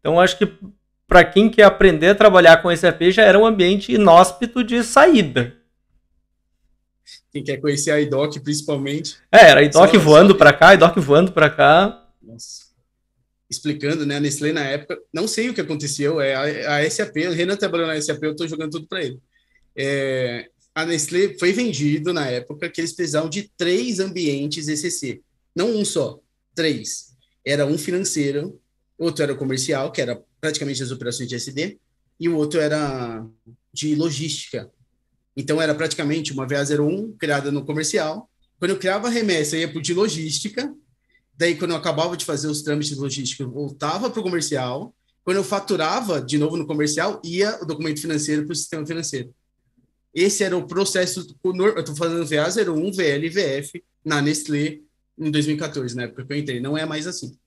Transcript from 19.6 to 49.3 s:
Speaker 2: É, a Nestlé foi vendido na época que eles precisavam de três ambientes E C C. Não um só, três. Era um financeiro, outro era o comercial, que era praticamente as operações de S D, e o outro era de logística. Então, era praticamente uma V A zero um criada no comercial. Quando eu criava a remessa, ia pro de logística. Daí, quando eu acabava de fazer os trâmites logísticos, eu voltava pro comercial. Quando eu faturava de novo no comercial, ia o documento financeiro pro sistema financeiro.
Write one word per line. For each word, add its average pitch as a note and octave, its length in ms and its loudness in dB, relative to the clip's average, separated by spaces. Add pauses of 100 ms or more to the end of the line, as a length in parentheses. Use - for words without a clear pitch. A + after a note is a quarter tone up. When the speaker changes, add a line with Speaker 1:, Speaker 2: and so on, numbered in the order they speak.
Speaker 2:
É, C3 760 -4 (260)
a D#3+ 100 -4
Nestlé F3 540 -2
foi F3 140 0
vendido D3+ 600 -2
na D3+ 140 -4
época B2+ 420 -8
que - 120 -10
eles E3 120 -6
precisavam D#3 380 -4
de G3 260 -10
três F#3 440 -2
ambientes D3+ 680 -4
E D3+ 100 -4
C E3 140 -6
C. - 300 -10 (340)
Não G#3+ 220 -2
um G#3 80 -2
só, C#3 340 -6 (360)
três. C#3+ 600 -6 (300)
Era C#3+ 200 0
um D3+ 140 -2
financeiro, D#3+ 800 -4 (400)
outro D#3 240 -4
era C#3 100 -2
o B2+ 40 -6
comercial, C3+ 560 -4
que D3+ 100 -4
era A#2+ 180 -6 (200)
praticamente C#3 420 -6
as B2 80 -8
operações B2 380 -10
de B2 80 -10
S B2+ 160 -12
D, D#3+ 260 -8 (400)
e E3 100 -4
o E3+ 80 -2
outro D3+ 240 -2
era C3+ 640 -4 (480)
de D3+ 220 -4
logística. D3 760 -6 (720)
Então, D3+ 240 -4
era D3+ 120 0
praticamente D3+ 580 -6
uma C3 140 -8
V C#3 100 -4
A C#3 80 -2
zero C#3+ 220 -2
um G3+ 260 -6
criada C#3+ 400 -4
no C#3+ 120 -6
comercial. D#3 640 -6 (300)
Quando F3+ 140 -4
eu G3 60 -4
criava G3 280 -4
a A#3+ 40 -4
remessa, F3+ 460 -2
ia D#3+ 140 -4
pro D#3 120 -10
de F3 120 -4
logística. F#3+ 800 -6 (680)
Daí, E3+ 160 0
quando E3+ 180 -6
eu E3 40 -4
acabava E3 400 -4
de - 80 -10
fazer D3 240 -6
os D3 140 -6
trâmites D3 340 -6
logísticos, C3+ 480 -8
eu B2 80 -12
voltava D3 560 -8
pro A3+ 140 -8
comercial. D3+ 720 -6 (280)
Quando F#3 140 -4
eu G3 80 -2
faturava F#3+ 800 -4
de C3 160 -4
novo D#3 180 -2
no D3+ 100 -6
comercial, D3+ 560 -4
ia F#3+ 380 -4
o F3+ 60 -12
documento D3+ 340 -8
financeiro D3+ 460 -4
pro E3 80 -8
sistema D3+ 320 -10
financeiro. D3+ 440 -10 (840)